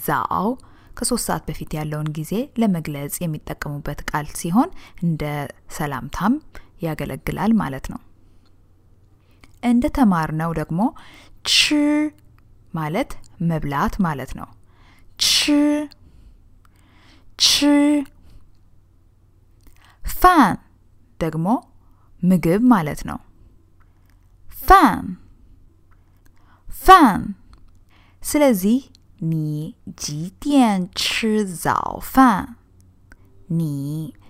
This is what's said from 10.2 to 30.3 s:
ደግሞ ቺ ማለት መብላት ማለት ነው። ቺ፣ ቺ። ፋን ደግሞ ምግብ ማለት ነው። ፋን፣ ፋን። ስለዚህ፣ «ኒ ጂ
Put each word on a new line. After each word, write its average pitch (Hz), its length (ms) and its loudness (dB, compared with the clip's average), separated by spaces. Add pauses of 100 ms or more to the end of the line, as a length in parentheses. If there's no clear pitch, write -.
ደግሞ 160 260 -4 (640)
ቺ - 100 0 (1160)
ማለት 160 380 -4 (300)
መብላት 156 580 -2
ማለት 151 360 -4
ነው። - 120 -14 (720)
ቺ፣ - 100 0 (2000)
ቺ። - 120 4 (2500)
ፋን 311 520 4 (640)
ደግሞ 160 280 -4 (760)
ምግብ 180 400 4
ማለት 170 420 2
ነው። 151 140 -10 (1400)
ፋን፣ 330 420 6 (1600)
ፋን። 311 540 6 (1000)
ስለዚህ፣ 247 580 4 (420)
«ኒ 160 120 -2 (600)
ጂ - 100 -12 (320)